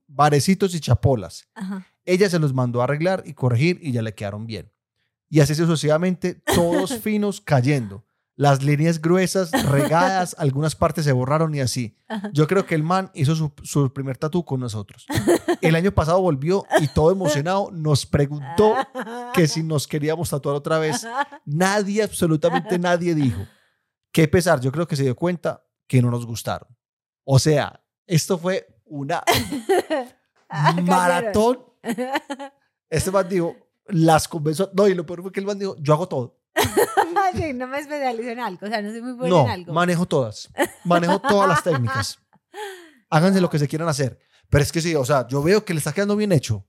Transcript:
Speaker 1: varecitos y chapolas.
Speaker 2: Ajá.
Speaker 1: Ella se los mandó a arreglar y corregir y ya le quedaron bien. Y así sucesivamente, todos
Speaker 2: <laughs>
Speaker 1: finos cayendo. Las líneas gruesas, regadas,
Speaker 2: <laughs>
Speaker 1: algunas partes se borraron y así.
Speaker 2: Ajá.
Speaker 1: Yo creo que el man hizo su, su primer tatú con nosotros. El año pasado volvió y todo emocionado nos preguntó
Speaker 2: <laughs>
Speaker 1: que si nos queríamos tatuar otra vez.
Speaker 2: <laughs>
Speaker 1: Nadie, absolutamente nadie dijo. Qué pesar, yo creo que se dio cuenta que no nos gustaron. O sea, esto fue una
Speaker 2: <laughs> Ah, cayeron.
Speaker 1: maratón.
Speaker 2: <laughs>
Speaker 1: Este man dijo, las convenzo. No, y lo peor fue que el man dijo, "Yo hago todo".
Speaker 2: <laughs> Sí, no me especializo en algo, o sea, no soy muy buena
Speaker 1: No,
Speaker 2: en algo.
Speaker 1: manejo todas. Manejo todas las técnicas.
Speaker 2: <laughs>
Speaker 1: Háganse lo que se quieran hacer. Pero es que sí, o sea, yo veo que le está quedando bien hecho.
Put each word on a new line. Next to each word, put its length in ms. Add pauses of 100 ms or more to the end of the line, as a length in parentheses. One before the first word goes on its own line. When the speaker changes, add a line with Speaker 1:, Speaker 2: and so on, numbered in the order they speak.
Speaker 1:
varecitos 680
y 60
chapolas. 760
Speaker 2:
Ajá. 320 (200)
Speaker 1:
Ella 240
se 80
los 160
mandó 260
a 40
arreglar 420
y 80
corregir 480
y 100
ya 100
le 120
quedaron 320
bien. 260 (560)
Y 120
así 140
sucesivamente, 800 (200)
todos 400
Speaker 2:
<laughs> 80
Speaker 1:
finos 380
cayendo. 680 (300)
Las 260
líneas 400
gruesas, 480 (200)
regadas, 640
Speaker 2:
<laughs> 40
Speaker 1:
algunas 360
partes 300
se 80
borraron 420
y 60
así. 380 (100)
Speaker 2:
Ajá. 240
Speaker 1:
Yo 140
creo 180
que 100
el 80
man 300
hizo 240
su, 160 (100)
su 300
primer 240
tatú 300
con 140
nosotros. 440 (560)
El 160
año 160
pasado 300
volvió 420 (160)
y 80
todo 240
emocionado 580
nos 360
preguntó 680 (300)
Speaker 2:
<laughs> 300
Speaker 1:
que 120
si 160
nos 240
queríamos 440
tatuar 260
otra 220
vez. 280 (200)
Speaker 2:
<laughs> 180
Speaker 1:
Nadie, 580
absolutamente 760
nadie 360
dijo. 300 (680)
Qué 160
pesar, 320
yo 100
creo 160
que 80
se 80
dio 140
cuenta 480 (240)
que 120
no 100
nos 160
gustaron. 420 (560)
O 140
sea, 440 (240)
esto 320
fue 300 (160)
una 380 (640)
Speaker 2:
<laughs> 600
Ah, 260
cayeron. 100
Speaker 1:
maratón. 800 (180)
Speaker 2:
<laughs> 720 (380)
Speaker 1:
Este 200
man 180
dijo, 280 (300)
las 420
convenzo. 460
No, 120
y 80
lo 120
peor 160
fue 100
que 80
el 60
man 120
dijo, 220
"Yo 140
hago 140
todo". 300 (160)
Speaker 2:
<laughs> 360 (440)
Sí, 180
no 160
me 100
especializo 520
en 100
algo, 260
o 20
sea, 140
no 80
soy 120
muy 100
buena 240
Speaker 1:
No, 80
Speaker 2:
en 60
algo. 220
Speaker 1:
manejo 320
todas. 460 (340)
Manejo 360
todas 280
las 140
técnicas. 560 (460)
Speaker 2:
<laughs> 460
Speaker 1:
Háganse 300
lo 80
que 120
se 80
quieran 200
hacer. 300 (300)
Pero 160
es 80
que 80
sí, 160
o 80
sea, 240
yo 120
veo 240
que 80
le 60
está 140
quedando 240
bien 160
hecho. 360